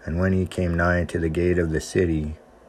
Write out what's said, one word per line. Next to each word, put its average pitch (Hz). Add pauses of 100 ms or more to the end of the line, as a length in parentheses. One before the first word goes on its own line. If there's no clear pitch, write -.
And 80
when 95
he 92
came 87
nigh 87
to 87
the 82
gate 87
of 82
the 78
city, 80 (320)